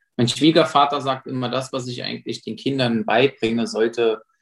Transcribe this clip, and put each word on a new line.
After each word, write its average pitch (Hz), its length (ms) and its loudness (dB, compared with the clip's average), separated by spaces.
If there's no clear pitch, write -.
Mein 120 120 2
Schwiegervater 147 720 4
sagt 131 260 -4
immer, 127 220 -6
das, 123 240 -6
was 131 140 -6
ich 123 160 -10
eigentlich - 400 -8
den 110 140 -10
Kindern 123 480 -2
beibringe, 113 640 0
sollte 110 560 0